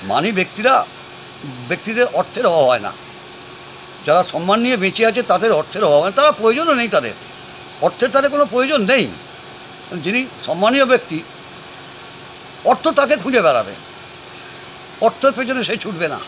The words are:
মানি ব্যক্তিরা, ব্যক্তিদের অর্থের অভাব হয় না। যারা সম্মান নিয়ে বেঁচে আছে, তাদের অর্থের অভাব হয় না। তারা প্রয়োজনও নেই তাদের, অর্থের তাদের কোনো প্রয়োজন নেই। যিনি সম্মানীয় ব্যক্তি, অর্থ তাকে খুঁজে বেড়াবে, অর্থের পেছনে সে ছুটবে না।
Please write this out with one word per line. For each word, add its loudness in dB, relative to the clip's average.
মানি 0
ব্যক্তিরা, 2
ব্যক্তিদের 0
অর্থের -2
অভাব 6
হয় 4
না। -6
যারা 6
সম্মান 0
নিয়ে 2
বেঁচে 2
আছে, 2
তাদের 4
অর্থের 0
অভাব 8
হয় 2
না। -4
তারা 6
প্রয়োজনও 4
নেই 2
তাদের, 0
অর্থের 2
তাদের 4
কোনো 2
প্রয়োজন 2
নেই। 4
যিনি -2
সম্মানীয় 2
ব্যক্তি, 0
অর্থ 4
তাকে 4
খুঁজে 2
বেড়াবে, 4
অর্থের 4
পেছনে -2
সে -2
ছুটবে -4
না। -4